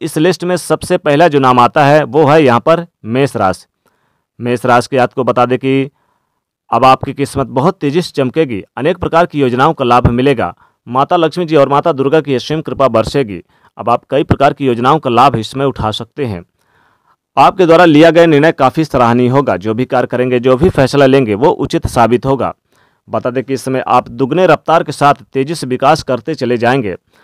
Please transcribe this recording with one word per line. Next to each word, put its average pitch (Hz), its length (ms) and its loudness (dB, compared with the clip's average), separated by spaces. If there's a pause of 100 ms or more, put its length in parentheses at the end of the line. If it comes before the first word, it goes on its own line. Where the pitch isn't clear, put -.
इस 156 180 -6
लिस्ट 175 260 0
में 180 120 -2
सबसे 170 420 -4
पहला 156 300 2
जो 143 100 2
नाम 127 220 4
आता 139 240 2
है 147 200 4
वो 139 220 0
है 151 180 4
यहाँ 120 160 2
पर 165 260 0 (180)
मेष 127 320 -2
राशि। 95 300 -2 (760)
मेष 120 260 -4
राशि 123 240 2
के 139 60 -4
जातक 123 180 0
को 131 100 -4
बता 123 220 0
दें 123 120 -2
कि 135 320 -2 (840)
अब 117 120 2
आपकी 131 300 2
किस्मत 135 320 -4
बहुत 131 320 -2
तेजी 151 240 -2
से - 120 -10
चमकेगी, 127 500 -2 (120)
अनेक 139 220 -2
प्रकार 165 280 0
की 151 140 -6
योजनाओं 131 320 2
का 143 120 -4
लाभ 123 220 2
मिलेगा, 120 480 -2 (340)
माता 135 280 -2
लक्ष्मी 170 280 -2
जी 160 120 -2
और 139 120 4
माता 147 240 0
दुर्गा 135 280 0
की 143 140 -4
असीम 151 260 -4
कृपा 131 280 -2
बरसेगी। 113 540 -2 (360)
अब 117 120 -4
आप 123 200 0
कई 143 120 0
प्रकार 147 300 2
की 143 140 -6
योजनाओं 127 320 0
का 139 120 -4
लाभ 123 260 2
इसमें 135 300 -6
उठा 113 240 -4
सकते 117 340 -8
हैं। 92 200 -8 (960)
आपके 175 280 4
द्वारा 165 180 6
लिया 165 260 6
गया 170 160 4
निर्णय 156 260 2
काफ़ी 139 320 0
सराहनीय 123 440 0
होगा। 123 280 0
जो 107 180 -4
भी 123 100 -4
कार्य 123 220 -2
करेंगे, 123 340 -2
जो 127 160 2
भी 160 120 0
फैसला 139 380 2
लेंगे, 131 280 2
वो 123 160 0
उचित - 360 -4
साबित 117 400 0
होगा। 117 280 -2 (560)
बता 110 200 -4
दें 123 140 -6
कि 135 100 -6
इस 120 80 -8
समय 131 240 -4
आप 123 220 0
दुगने 135 380 -2
रफ्तार 160 360 0
के 147 100 -8
साथ 143 220 0
तेजी 139 400 -6
से 151 120 -10
विकास 135 360 0
करते 135 320 -6
चले 123 220 -2
जाएंगे। 117 400 -2 (260)